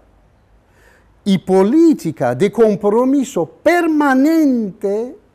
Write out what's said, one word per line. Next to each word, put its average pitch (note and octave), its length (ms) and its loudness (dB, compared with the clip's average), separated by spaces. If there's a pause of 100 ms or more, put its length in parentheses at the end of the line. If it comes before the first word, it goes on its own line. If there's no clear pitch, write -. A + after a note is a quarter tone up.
(1200)
y G3 140 0
política F#3+ 960 0
de F#3+ 180 -2
compromiso A3+ 960 0
permanente, C#4+ 1700 -2 (180)